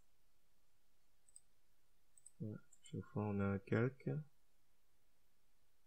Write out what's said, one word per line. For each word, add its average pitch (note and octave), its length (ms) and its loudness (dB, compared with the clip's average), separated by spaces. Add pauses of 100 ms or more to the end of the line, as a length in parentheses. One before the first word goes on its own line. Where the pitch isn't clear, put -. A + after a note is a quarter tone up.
(2500)
Voilà. G#2+ 180 0 (240)
Chaque G#2 220 -2
fois, - 180 2
on G#2 180 6
a G2 60 8
un G2 140 8
calque. B2 500 6 (1800)